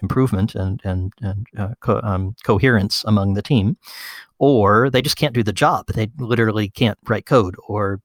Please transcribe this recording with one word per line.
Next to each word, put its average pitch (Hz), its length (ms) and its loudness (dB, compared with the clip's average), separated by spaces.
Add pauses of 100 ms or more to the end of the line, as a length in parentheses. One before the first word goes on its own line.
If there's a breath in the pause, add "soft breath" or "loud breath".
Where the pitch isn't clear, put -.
improvement 110 540 0
and, 95 280 -4
and, 92 380 -4
and, 101 240 -6 (140)
uh, 107 220 -6
co-, - 200 -2
um, 95 420 -4
coherence 110 600 2
among 101 300 0
the 104 80 -4
team, 147 340 0 (640 loud breath)
or 117 500 4
they 131 120 0
just 147 160 -2
can't 139 180 -2
do 120 80 2
the 104 80 -2
job. 143 360 0
They 110 300 -4
literally 110 520 0
can't 107 280 0 (100)
write 107 180 -2
code 101 300 2 (120)
or, 101 360 -4